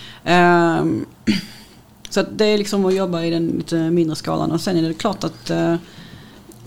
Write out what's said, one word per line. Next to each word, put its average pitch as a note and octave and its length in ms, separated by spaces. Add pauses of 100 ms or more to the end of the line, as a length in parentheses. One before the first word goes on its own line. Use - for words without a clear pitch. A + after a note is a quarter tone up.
(240)
Ehm, E3+ 800 (200)
<clears throat> - 840
så G3+ 100
att F#3+ 180
det A3 60
är G#3+ 140
liksom G3+ 260
att F#3 100
jobba F3+ 280
i E3+ 80
den E3 160
lite E3 440
mindre E3 260
skalan. D#3 360
Och E3 80
sen F#3 160
är E3 60
det E3 120
klart G#3 300
att, - 260
eh, E3+ 260 (920)